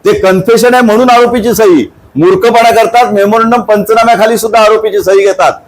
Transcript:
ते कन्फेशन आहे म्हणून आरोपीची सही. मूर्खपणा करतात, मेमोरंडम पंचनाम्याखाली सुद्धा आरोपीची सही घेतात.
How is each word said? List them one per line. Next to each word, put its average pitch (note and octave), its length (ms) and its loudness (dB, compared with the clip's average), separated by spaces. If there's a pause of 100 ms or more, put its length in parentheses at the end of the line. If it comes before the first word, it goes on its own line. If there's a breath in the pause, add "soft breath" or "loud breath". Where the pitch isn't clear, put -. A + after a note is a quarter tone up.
ते G#3 80 2
कन्फेशन G3+ 600 0
आहे B3 100 2
म्हणून A#3 260 0
आरोपीची A#3+ 440 0
सही. F3+ 380 0 (240)
मूर्खपणा A3+ 560 0
करतात, A3+ 420 0
मेमोरंडम A3+ 480 0
पंचनाम्याखाली A3 760 0
सुद्धा A3 220 -2
आरोपीची G#3+ 440 0
सही G3 220 0
घेतात. F3+ 260 0 (160)